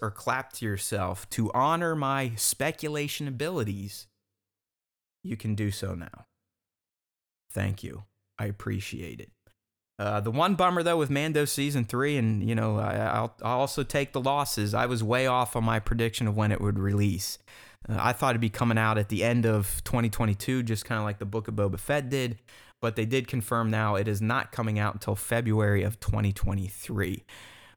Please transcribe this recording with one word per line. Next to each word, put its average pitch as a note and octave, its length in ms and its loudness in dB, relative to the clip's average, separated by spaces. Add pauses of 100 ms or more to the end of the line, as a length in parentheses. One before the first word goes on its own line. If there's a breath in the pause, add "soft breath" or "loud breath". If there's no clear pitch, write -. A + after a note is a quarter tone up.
or G#2+ 80 -2
clap B2+ 420 -4
to - 120 -8
yourself G2 680 -2
to A2+ 220 0
honor D#3+ 420 2
my C3+ 400 0
speculation D3 920 -2
abilities, A#2 800 -4 (1160)
you G#2+ 120 -4
can A2 200 -2
do G#2 160 2
so G2 220 -4
now. E2+ 320 -12 (1300)
Thank G2 320 -4
you. - 200 -12 (360)
I G#2+ 60 -4
appreciate G2+ 760 -8
it. - 120 -18 (680)
Uh, G#2 220 0
the A2 100 -2
one E3+ 240 4
bummer, F3 280 4
though, E3+ 140 4
with D3 120 2
Mando D3 340 2
season C#3 400 0
three, C3+ 340 0
and, A2 300 2
you A2+ 80 2
know, A2 220 2
I, G#2 180 0
I'll, A2 460 -2
I'll B2 180 0
also C#3 240 0
take C#3 300 -2
the C3+ 80 -2
losses. C3 520 0
I A2 120 2
was B2 180 0
way B2 240 2
off B2+ 280 2
on A2+ 100 0
my A2 140 2
prediction A2+ 480 0
of G#2 100 0
when G#2+ 160 4
it - 80 0
would G2+ 180 2
release. G2+ 600 0 (500 loud breath)
Uh, G#2+ 100 0
I B2 140 2
thought C3+ 160 0
it'd A#2 120 2
be A2+ 80 2
coming A#2 280 2
out A2 200 4
at G#2 120 0
the F#2 140 0
end A#2+ 220 4
of G#2+ 380 2
twenty A#2 260 2
twenty-two, A#2 540 0
just A2+ 220 -2
kinda A2 180 -2
like G#2 160 -4
the G#2+ 60 -6
Book G#2+ 220 -4
of A2 80 -6
Boba G2+ 240 0
Fett C#3+ 300 -2
did. B2+ 280 -2 (420 loud breath)
But A#2 160 -2
they A2+ 100 0
did B2 220 0
confirm A#2 440 0
now G#2+ 240 2
it G#2 120 2
is G#2 140 0
not A2+ 300 0
coming A2 260 0
out G#2 160 2
until G2+ 220 -2
February G#2+ 640 2
of G2+ 180 -2
twenty G#2 320 2
twenty-three, G2 920 -2 (520 loud breath)